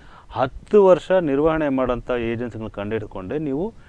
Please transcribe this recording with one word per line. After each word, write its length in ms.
ಹತ್ತು 560
ವರ್ಷ 260
ನಿರ್ವಹಣೆ 580
ಮಾಡೋಂಥ 420
ಏಜೆನ್ಸಿಗಳನ್ನ 580
ಕಂಡುಹಿಡ್ಕೊಂಡೆ 680
ನೀವು 360